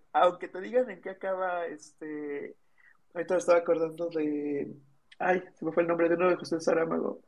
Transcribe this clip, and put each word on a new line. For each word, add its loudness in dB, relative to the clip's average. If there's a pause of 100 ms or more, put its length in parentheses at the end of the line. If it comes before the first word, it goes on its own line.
(140)
aunque 2
te -10
digan 0
en -14
qué -10
acaba, -4
este, -10 (580)
ahorita -2
me 4
estaba 6
acordando 0
de... -4 (480)
Ay, 2 (120)
se -10
me -2
fue 2
el 0
nombre 4
de 4
uno 4
de 4
José -4
Saramago, 0